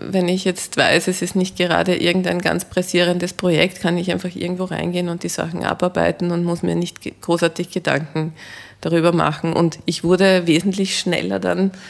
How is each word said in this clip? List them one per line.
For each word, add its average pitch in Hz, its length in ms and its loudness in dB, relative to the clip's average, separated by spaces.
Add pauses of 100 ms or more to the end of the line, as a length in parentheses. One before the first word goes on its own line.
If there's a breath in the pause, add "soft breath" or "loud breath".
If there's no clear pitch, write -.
wenn 185 260 0
ich 185 160 0
jetzt - 320 -2
weiß, - 320 4
es 185 140 0
ist 180 140 -2
nicht 185 200 0
gerade 175 400 2
irgendein 180 460 0
ganz 170 240 0
pressierendes 175 680 0
Projekt, 180 460 2
kann 175 180 0
ich 175 140 -2
einfach 180 240 -4
irgendwo 180 300 -4
reingehen 175 420 -4
und 175 160 -6
die 175 60 -4
Sachen 170 340 -4
abarbeiten 175 680 0
und 170 120 0
muss 170 200 -2
mir 170 120 0
nicht 175 260 -4
ge-, - 200 -10
großartig 170 500 0
Gedanken 156 640 -2 (480 loud breath)
darüber 165 320 4
machen. 156 400 0
Und 170 320 2
ich - 180 -4
wurde 180 440 4
wesentlich 185 520 2
schneller 185 400 -2
dann 185 320 0 (180 loud breath)